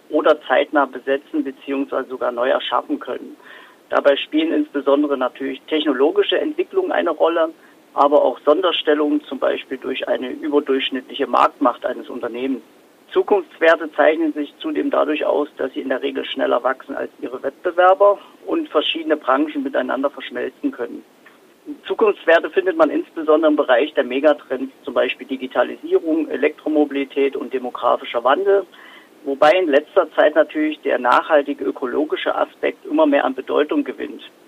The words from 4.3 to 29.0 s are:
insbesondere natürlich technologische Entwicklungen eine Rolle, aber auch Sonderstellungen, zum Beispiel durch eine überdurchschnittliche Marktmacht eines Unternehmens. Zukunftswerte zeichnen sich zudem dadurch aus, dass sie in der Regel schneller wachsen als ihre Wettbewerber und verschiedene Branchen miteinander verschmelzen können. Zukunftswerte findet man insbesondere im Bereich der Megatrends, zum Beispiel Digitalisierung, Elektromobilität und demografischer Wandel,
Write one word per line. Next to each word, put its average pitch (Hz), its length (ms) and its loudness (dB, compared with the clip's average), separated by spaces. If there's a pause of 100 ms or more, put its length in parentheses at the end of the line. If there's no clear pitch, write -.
insbesondere 143 640 0
natürlich 131 520 -6
technologische 156 720 2
Entwicklungen - 500 -2
eine 170 200 0
Rolle, 165 400 0 (440)
aber 143 280 4
auch 131 220 0
Sonderstellungen, 151 800 2
zum 127 160 -10
Beispiel 131 380 -4
durch 131 280 -6
eine 127 220 -4
überdurchschnittliche 135 960 -2
Marktmacht 127 580 0
eines 117 240 -6
Unternehmens. 120 540 -6 (500)
Zukunftswerte 165 840 2
zeichnen 151 380 2
sich 147 260 -8
zudem 147 300 -4
dadurch 143 340 0
aus, 147 320 0
dass 135 160 -4
sie 147 80 -8
in 135 80 -8
der 127 140 -4
Regel 139 220 -6
schneller 135 380 -2
wachsen 131 320 -4
als 127 160 -8 (120)
ihre 127 200 -10
Wettbewerber 180 760 2 (280)
und 160 220 -2
verschiedene 156 480 -2
Branchen 143 480 -2
miteinander 131 460 -4
verschmelzen 127 600 -8
können. 123 320 -10 (840)
Zukunftswerte 170 600 2
findet 180 260 0
man 160 140 4
insbesondere 156 600 2
im 151 60 2
Bereich 127 380 2
der 139 100 2
Megatrends, 131 680 -2 (120)
zum 123 100 -12
Beispiel 123 320 -2
Digitalisierung, 143 1040 -2
Elektromobilität 139 1080 0
und 131 160 -8
demografischer 123 680 -2
Wandel, 190 420 2 (600)